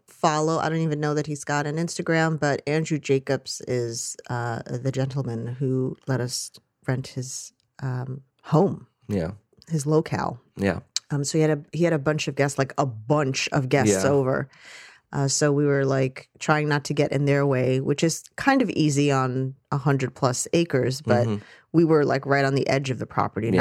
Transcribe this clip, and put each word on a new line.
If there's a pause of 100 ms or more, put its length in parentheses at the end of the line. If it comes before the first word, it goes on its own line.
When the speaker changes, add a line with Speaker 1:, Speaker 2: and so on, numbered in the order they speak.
Speaker 1:
follow,
I
don't
even
know
that
he's
got
an
Instagram,
but
Andrew
Jacobs
is, (140)
uh,
the
gentleman
who
let
us (360)
rent
his, (300)
um, (220)
home, (220)
Speaker 2:
Yeah. (380)
Speaker 1:
his
locale. (180)
Speaker 2:
Yeah. (280)
Speaker 1:
Um,
so
he
had
a, (100)
he
had
a
bunch
of
guests,
like,
a
bunch
of
guests
Speaker 2:
Yeah.
Speaker 1:
over. (640)
Uh,
so
we
were,
like, (100)
trying
not
to
get
in
their
way,
which
is (100)
kind
of
easy
on (160)
a
hundred
plus
acres,
but
Speaker 2:
Mm-hmm. (280)
Speaker 1:
we
were,
like,
right
on
the
edge
of
the
property,
Speaker 2:
Yeah.